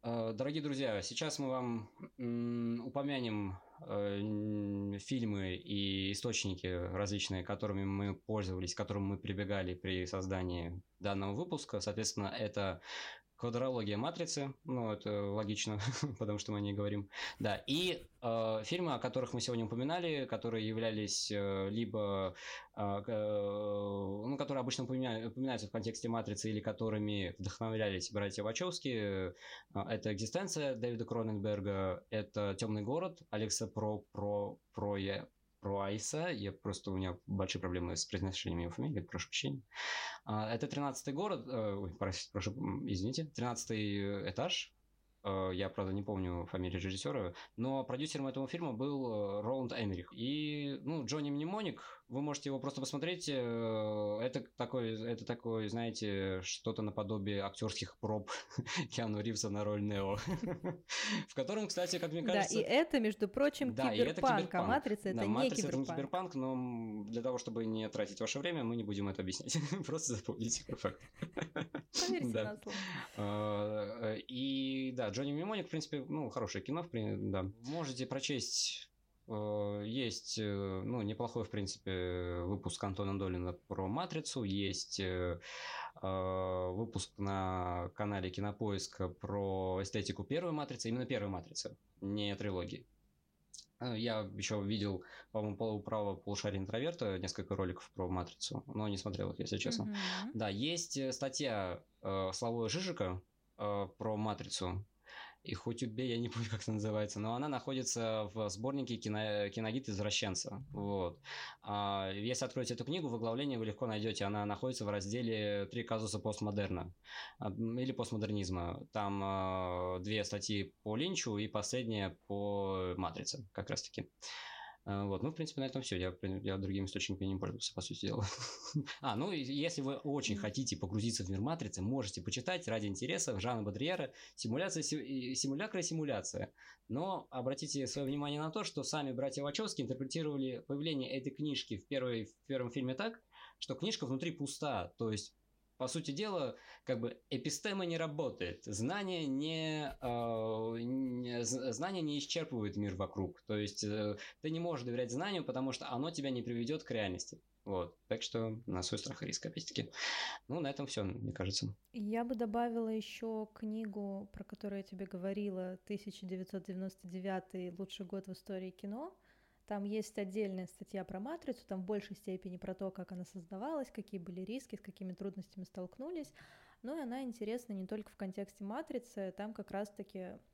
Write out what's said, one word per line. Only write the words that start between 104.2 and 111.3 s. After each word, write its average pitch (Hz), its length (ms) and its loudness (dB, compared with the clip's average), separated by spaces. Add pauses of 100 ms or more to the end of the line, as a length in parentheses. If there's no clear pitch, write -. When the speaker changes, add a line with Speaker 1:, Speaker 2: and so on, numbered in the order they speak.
Speaker 1:
И - 100 -4
хоть 117 300 -2
убей, 120 260 -2
я 117 100 4
не 120 80 2
помню, 117 240 -2
как 110 160 -2
она 110 80 2
называется, 107 460 2
но 113 120 2
она 135 140 0
находится 117 840 0
в 107 160 2
сборнике 120 480 0
кино-, 107 520 2
«Киногид 113 380 0
извращенца». 101 720 0 (120)
Вот. 98 440 0 (460)